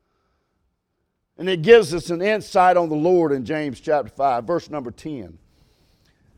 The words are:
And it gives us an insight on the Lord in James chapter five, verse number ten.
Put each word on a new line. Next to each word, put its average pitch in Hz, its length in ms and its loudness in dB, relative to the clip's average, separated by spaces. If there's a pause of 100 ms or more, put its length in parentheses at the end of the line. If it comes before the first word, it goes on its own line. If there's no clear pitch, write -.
(1400)
And 170 100 -10
it 185 140 -2
gives 196 320 6
us 175 160 -6
an 170 120 -4
insight 190 540 2
on 170 140 0
the 156 60 -4
Lord 165 360 2
in 131 140 -2
James 147 340 -6
chapter 143 300 -2
five, 123 360 -2
verse 170 240 -4
number 139 200 -10
ten. 104 480 -14 (1000)